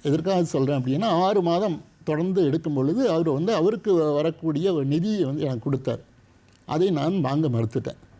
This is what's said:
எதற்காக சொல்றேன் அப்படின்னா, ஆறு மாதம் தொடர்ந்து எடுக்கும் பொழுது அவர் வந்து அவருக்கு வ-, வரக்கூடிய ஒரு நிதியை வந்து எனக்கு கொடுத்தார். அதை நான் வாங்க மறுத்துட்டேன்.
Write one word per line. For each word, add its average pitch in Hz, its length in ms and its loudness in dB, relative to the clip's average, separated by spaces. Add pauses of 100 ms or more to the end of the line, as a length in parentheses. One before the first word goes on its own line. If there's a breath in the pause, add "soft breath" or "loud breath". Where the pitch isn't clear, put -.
எதற்காக 175 420 0
சொல்றேன் 135 380 0
அப்படின்னா, 135 220 -2
ஆறு 190 380 2
மாதம் 170 380 0 (240)
தொடர்ந்து 175 400 0
எடுக்கும் 156 300 0
பொழுது 175 360 0
அவர் 165 180 2
வந்து 160 260 0
அவருக்கு 196 380 0
வ-, 156 220 2
வரக்கூடிய 160 580 0
ஒரு 147 120 0
நிதியை 170 400 0
வந்து 143 180 -2
எனக்கு 131 180 -2
கொடுத்தார். 131 400 -4 (640)
அதை 175 240 0
நான் 170 300 0
வாங்க 143 280 0
மறுத்துட்டேன். 113 480 -2 (240)